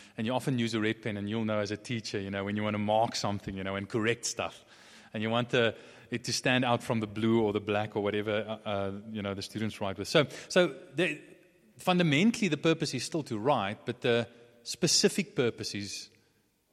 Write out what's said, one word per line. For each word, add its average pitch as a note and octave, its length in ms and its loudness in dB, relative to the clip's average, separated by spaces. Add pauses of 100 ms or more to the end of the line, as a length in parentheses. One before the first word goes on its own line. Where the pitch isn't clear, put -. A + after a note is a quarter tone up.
(160)
and A2+ 100 -4
you A#2+ 60 0
often B2+ 280 0
use A#2 140 0
a A2 60 0
red A2 220 0
pen, G#2 140 -4
and G2+ 120 -4
you'll A2+ 160 -2
know G#2+ 140 0
as G#2 140 -2
a G#2 40 -2
teacher, A2+ 440 -6
you G2 100 -6
know, G2 140 -2
when G#2 100 -2
you G#2+ 80 -2
wanna G#2+ 160 0
mark A2 380 2
something, G2+ 400 -4
you F#2+ 80 -6
know, G2 100 -4
and G2 140 -6
correct A#2 380 0
stuff. - 380 -6 (480)
And G#2+ 100 -4
you A2 80 0
want A#2+ 200 0
the, A#2 240 4 (360)
it A#2+ 140 -6
to A#2+ 80 -4
stand B2+ 320 2
out A#2+ 180 2
from A2+ 180 -2
the G#2+ 60 -2
blue A2+ 360 2
or G#2 100 2
the G#2 80 0
black G#2 360 -2
or G#2 60 0
whatever, G#2 600 -2
uh, - 40 -6
uh, G2 240 -2 (200)
you G#2+ 100 -6
know, G2 120 -2
the F#2+ 80 -6
students G#2+ 380 -6
write G2 180 -4
with. G2 100 -6
So, D3+ 180 4 (220)
so F3+ 260 4 (200)
the, D3+ 240 0 (600)
fundamentally, F3+ 720 4
the D3 80 2
purpose D#3+ 380 2
is B2 100 -4
still - 200 -4
to A2 140 -4
write, A2 460 2
but A#2+ 160 -6
the A#2+ 260 4 (360)
specific - 720 2
purpose A2+ 380 -2
is, G2+ 360 -10 (640)